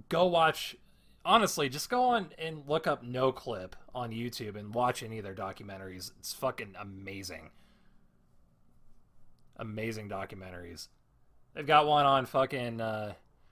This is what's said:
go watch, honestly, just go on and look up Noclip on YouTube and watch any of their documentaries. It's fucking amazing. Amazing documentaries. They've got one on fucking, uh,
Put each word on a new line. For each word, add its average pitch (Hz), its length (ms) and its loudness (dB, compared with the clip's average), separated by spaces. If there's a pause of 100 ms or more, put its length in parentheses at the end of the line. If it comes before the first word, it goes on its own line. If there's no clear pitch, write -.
go 170 160 4
watch, 165 500 4 (480)
honestly, 175 460 4
just 143 200 -6
go 247 160 4
on 226 340 2
and 156 280 -8
look 160 200 0
up 143 160 0
Noclip 123 680 0 (200)
on 120 180 -6
YouTube 113 440 -6
and 104 180 -10
watch 123 300 2
any 110 160 -8
of 101 40 -8
their 95 120 -10
documentaries. 95 840 -10
It's - 140 -10
fucking 117 460 -4
amazing. 95 720 -12 (2000)
Amazing 110 520 -6
documentaries. 92 800 -12 (680)
They've 147 140 -6
got 151 200 8
one 147 180 6
on 139 200 6
fucking, 123 560 0
uh, 107 320 -4 (380)